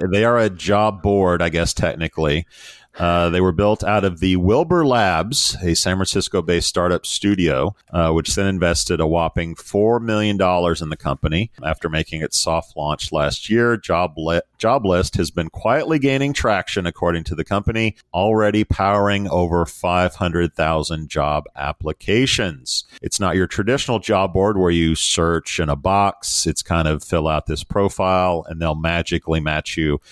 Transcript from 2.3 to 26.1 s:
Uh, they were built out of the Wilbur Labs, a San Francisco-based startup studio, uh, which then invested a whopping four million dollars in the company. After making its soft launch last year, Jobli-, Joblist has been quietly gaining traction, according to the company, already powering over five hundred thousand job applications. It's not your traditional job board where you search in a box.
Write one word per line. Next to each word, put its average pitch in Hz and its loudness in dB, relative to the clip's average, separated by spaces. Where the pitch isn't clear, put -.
Uh, 87 2
they 87 2
were 92 4
built 101 0
out 101 2
of 85 -2
the 92 2
Wilbur 156 2
Labs, 107 0
a 87 2
San 92 0
Francisco-based 90 0
startup 90 0
studio, 90 0
uh, 82 2
which 80 0
then 98 0
invested 87 0
a 80 2
whopping 82 -2
four 107 0
million 107 0
dollars 87 2
in 80 -6
the 76 -6
company. 80 -4
After 80 -4
making 78 -4
its - -4
soft 82 -4
launch 76 -6
last 73 -2
year, 117 2
Jobli-, 85 -2
Joblist 104 2
has 85 0
been 80 -4
quietly 147 0
gaining 135 2
traction, 101 0
according 85 -2
to 87 -6
the 82 -2
company, 110 -2
already 107 2
powering 101 2
over 85 2
five 90 0
hundred 87 0
thousand 78 -2
job 76 -2
applications. 78 -2
It's - -6
not 90 0
your 92 2
traditional 117 -2
job 95 0
board 98 2
where 90 4
you 82 2
search - -2
in - 0
a 71 0
box. 95 0